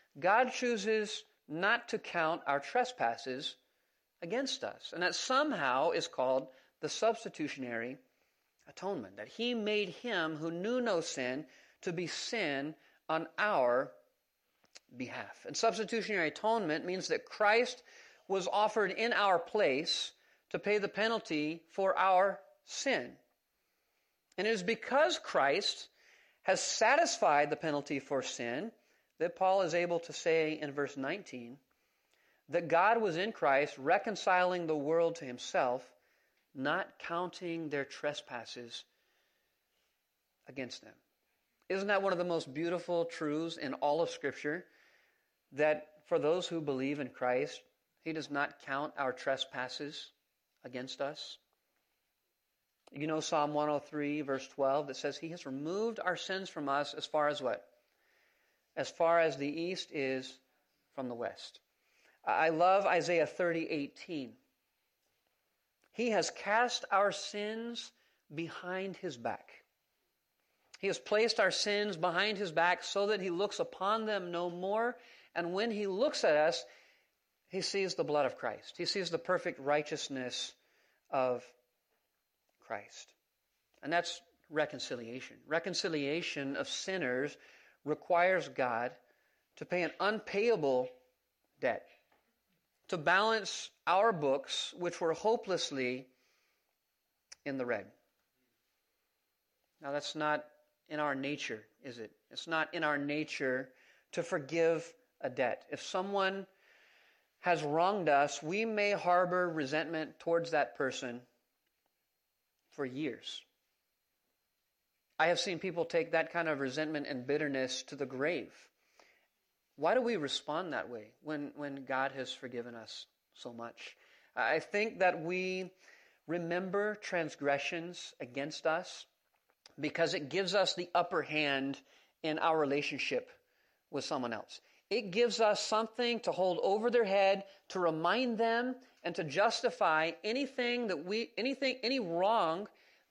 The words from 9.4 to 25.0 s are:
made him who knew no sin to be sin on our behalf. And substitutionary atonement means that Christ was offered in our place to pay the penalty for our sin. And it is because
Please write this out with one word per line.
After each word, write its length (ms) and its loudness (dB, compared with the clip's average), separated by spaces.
made 360 -2
him 460 -4
who 140 -6
knew 300 -2
no 200 2
sin 460 -4
to 100 -4
be 140 -4
sin 680 -4
on 280 -2
our 560 4
behalf. 480 -10
And 120 -8
substitutionary 720 0
atonement 560 0
means 240 -4
that 180 0
Christ 560 2
was 220 0
offered 420 2
in 200 0
our 260 6
place 760 2
to 100 -2
pay 180 2
the 100 0
penalty 840 -2
for 260 2
our 420 6
sin. 520 -2
And 80 -2
it 40 2
is 120 0
because 560 0